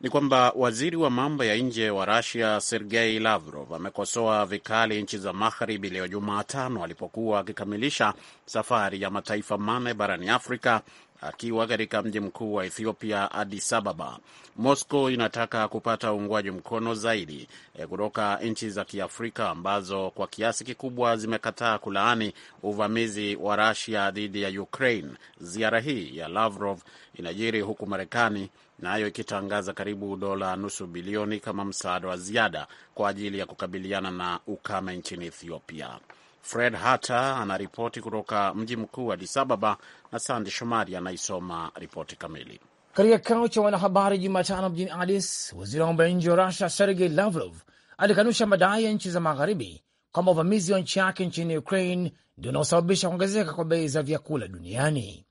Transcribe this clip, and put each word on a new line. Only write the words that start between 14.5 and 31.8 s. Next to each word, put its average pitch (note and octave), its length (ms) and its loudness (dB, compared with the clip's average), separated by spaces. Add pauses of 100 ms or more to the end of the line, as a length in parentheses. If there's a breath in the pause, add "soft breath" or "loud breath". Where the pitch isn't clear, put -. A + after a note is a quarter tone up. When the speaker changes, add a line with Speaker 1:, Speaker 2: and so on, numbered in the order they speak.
Speaker 1:
Moscow C3+ 540 2
inataka A#2 580 0
kupata A2+ 440 -2
uungwaji G#2 380 -2
mkono A2+ 440 -4
zaidi, G2+ 540 -2 (300 loud breath)
eh, D#2+ 100 -8
kutoka G#2 540 0
nchi A2+ 280 -4
za G2 140 -4
Kiafrika G#2 680 -4
ambazo F#2+ 600 -2
kwa G2 160 -4
kiasi A2 380 -2
kikubwa B2 520 0
zimekataa A2 640 0
kulaani G#2+ 540 2 (300 loud breath)
uvamizi G#2 720 0
wa G2+ 200 0 (120)
Russia G#2 420 0
dhidi G2+ 320 -4
ya G2 200 -4
Ukraine. A2 460 0 (320 loud breath)
Ziara G#2+ 400 0
hii G#2+ 360 -4
ya D#2+ 120 -6
Lavrov G2 520 0 (340 loud breath)
inajiri G#2 460 -2
huku G#2 260 -4
Marekani G2 640 0 (280 soft breath)
nayo G#2 300 -2
ikitangaza G2+ 640 -4
karibu G2 440 -6
dola G2 400 -2
nusu G2 300 -8
bilioni G2+ 540 -4
kama G2+ 240 -6
msaada F#2 440 -4